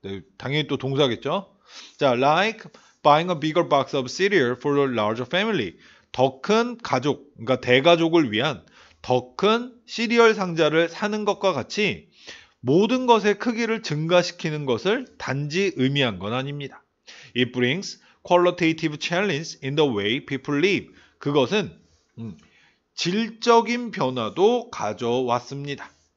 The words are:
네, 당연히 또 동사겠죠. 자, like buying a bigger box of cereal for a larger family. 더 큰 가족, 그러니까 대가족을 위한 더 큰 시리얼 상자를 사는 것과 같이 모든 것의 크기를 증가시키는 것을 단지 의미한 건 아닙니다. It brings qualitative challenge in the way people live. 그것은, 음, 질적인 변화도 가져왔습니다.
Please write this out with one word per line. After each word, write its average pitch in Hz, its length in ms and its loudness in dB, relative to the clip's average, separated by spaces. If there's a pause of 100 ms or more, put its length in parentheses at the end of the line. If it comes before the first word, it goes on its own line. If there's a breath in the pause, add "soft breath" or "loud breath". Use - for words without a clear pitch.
네, 98 200 -12 (160)
당연히 147 280 -4
또 147 120 -2
동사겠죠. 139 760 -2 (440 loud breath)
자, 135 160 2
like 165 560 0 (320 soft breath)
buying 156 280 4
a 170 80 -2
bigger 156 300 0
box 139 280 0
of 127 120 -2
cereal 175 480 2
for 143 240 0
a 139 60 4 (100)
larger 113 300 -2
family. 185 500 -2 (360 soft breath)
더 131 280 0
큰 233 380 0
가족, 131 560 -4
그러니까 123 260 -2
대가족을 160 720 4
위한 113 320 -2 (380 soft breath)
더 123 340 -2
큰 233 380 0 (120)
시리얼 226 480 4
상자를 165 540 2
사는 208 380 -6
것과 196 260 0
같이 135 560 -4 (520 loud breath)
모든 214 460 2
것의 208 320 4
크기를 226 440 -2
증가시키는 160 840 -2
것을 185 420 -2 (120)
단지 147 580 -4
의미한 131 420 0
건 98 140 -6
아닙니다. 139 500 -8 (540 loud breath)
It 123 160 0
brings 127 480 -2 (280 soft breath)
qualitative 165 720 2
challenge 170 600 -4
in 135 140 -6
the 151 120 4
way 107 360 0
people 143 340 -4
live. 165 340 0 (260 soft breath)
그것은, 143 560 0 (440)
음, 110 180 -14 (580 soft breath)
질적인 226 960 0
변화도 131 800 0
가져왔습니다. 123 1200 -4 (260)